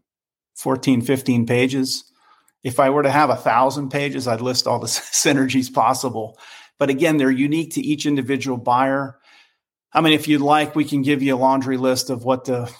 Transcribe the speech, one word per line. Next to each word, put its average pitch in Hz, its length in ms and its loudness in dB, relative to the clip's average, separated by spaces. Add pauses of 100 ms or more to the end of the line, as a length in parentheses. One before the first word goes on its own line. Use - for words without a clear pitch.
(540)
fourteen, 131 480 0
fifteen 127 440 0
pages. 131 580 -2 (600)
If 123 160 -4
I 135 100 6
were 143 140 2
to 139 80 2
have 147 180 4
a 117 60 2
thousand 131 560 0
pages, 143 360 -4
I'd 113 140 -2
list 127 240 -2
all 117 140 0
the 107 80 -8
<laughs> - 0 -
synergies 131 840 0
possible. 113 680 -2 (400)
But 139 100 2
again, 151 280 2
they're 131 120 4
unique 147 440 0
to 143 80 -4
each 147 260 -4
individual 135 500 -2
buyer. 135 640 0 (760)
I 156 80 4
mean, 160 120 4
if 151 140 0
you'd 147 140 2
like, 147 340 2
we 156 80 2
can 143 200 -2
give 139 180 0
you 135 140 0
a - 20 -2
laundry 131 400 0
list 127 320 -2
of 117 160 -6
what 127 200 -2
the, 123 340 -4